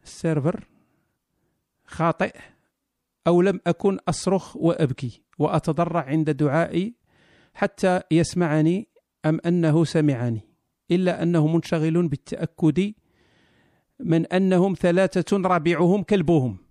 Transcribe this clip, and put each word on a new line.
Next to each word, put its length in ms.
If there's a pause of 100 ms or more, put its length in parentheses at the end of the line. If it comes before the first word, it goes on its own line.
السيرفر 640 (1160)
خاطئ، 500 (920)
أو 140
لم 260
أكن 300 (100)
أصرخ 500
وأبكي 640 (180)
وأتضرع 640
عند 280
دعائي 640 (600)
حتى 480 (100)
يسمعني 760 (380)
أم 200
أنه 380
سمعني، 580 (500)
إلا 320
أنه 240
منشغل 600
بالتأكد 840 (1040)
من 260
أنهم 540
ثلاثة 580
رابعهم 680
كلبهم 540 (140)